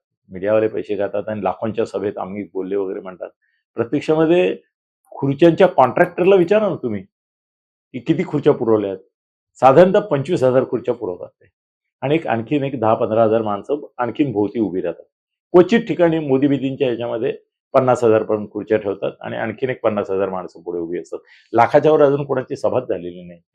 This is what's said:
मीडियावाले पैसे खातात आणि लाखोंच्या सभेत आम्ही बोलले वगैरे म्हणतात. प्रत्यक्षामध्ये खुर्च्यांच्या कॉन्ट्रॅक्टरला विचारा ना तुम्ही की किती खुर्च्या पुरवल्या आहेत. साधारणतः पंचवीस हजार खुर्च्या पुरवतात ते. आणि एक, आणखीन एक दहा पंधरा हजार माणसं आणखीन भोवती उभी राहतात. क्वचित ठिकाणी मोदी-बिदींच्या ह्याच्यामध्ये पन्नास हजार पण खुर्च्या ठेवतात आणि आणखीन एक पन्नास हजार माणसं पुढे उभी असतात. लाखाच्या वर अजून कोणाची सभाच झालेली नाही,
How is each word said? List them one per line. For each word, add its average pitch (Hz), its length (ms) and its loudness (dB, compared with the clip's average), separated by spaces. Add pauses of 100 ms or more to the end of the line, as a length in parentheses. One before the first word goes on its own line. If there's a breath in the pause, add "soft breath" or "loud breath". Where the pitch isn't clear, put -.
(300)
मीडियावाले 104 380 0
पैसे 104 300 -6
खातात 101 300 -4
आणि 107 160 -6
लाखोंच्या 107 420 -4
सभेत 101 320 -6
आम्ही 101 260 -10 (100)
बोलले 95 220 -6
वगैरे 98 240 -6
म्हणतात. 92 300 -14 (460)
प्रत्यक्षामध्ये 156 840 0 (480)
खुर्च्यांच्या 165 640 4
कॉन्ट्रॅक्टरला 170 680 2
विचारा 196 340 2
ना 151 60 -4
तुम्ही 107 280 -6 (920)
की 127 60 -12
किती 165 260 -2
खुर्च्या 143 280 0
पुरवल्या 110 360 0
आहेत. 95 120 -10 (520)
साधारणतः 180 460 6
पंचवीस 143 440 -2
हजार 127 260 4
खुर्च्या 123 240 -4
पुरवतात 92 340 -10
ते. - 180 -20 (560)
आणि 139 140 0
एक, 165 120 -2
आणखीन 117 360 -2
एक 139 160 -6
दहा 110 140 2
पंधरा 113 300 2
हजार 113 180 2
माणसं 107 460 -6 (100)
आणखीन 123 340 -2
भोवती 101 280 -2
उभी 92 220 -2
राहतात. 85 220 -8 (480)
क्वचित 180 300 6
ठिकाणी 170 380 0
मोदी-बिदींच्या 135 680 0
ह्याच्यामध्ये 120 500 -4 (360)
पन्नास 127 300 2
हजार 110 200 4
पण 107 280 -4
खुर्च्या 107 260 -2
ठेवतात 98 340 -6 (100)
आणि 117 140 -10
आणखीन 113 340 -6
एक 123 120 -8
पन्नास 104 280 -2
हजार 95 200 -2
माणसं 87 320 -10
पुढे 87 180 -8
उभी 85 200 -8
असतात. - 200 -14 (340 soft breath)
लाखाच्या 131 380 4
वर 156 100 4
अजून 143 240 2
कोणाची 131 300 -6
सभाच 123 280 -2
झालेली 90 400 -8
नाही, 87 160 -20 (160)